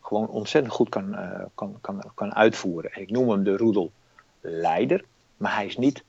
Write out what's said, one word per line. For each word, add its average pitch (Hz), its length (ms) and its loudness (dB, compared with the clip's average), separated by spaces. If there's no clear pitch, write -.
gewoon 110 280 -2
ontzettend 117 460 0
goed 113 140 4
kan, 101 260 -4
eh, 95 260 -8
kan, 101 260 -8
kan, 98 220 -8
kan 104 200 -6
uitvoeren. 101 580 2
En - 80 -12
ik 95 100 -10
noem 123 200 2
hem 98 140 2
de 98 120 2
roedelleider, 98 1500 0
maar - 180 -4
hij 104 120 -2
is - 100 -10
niet 135 320 2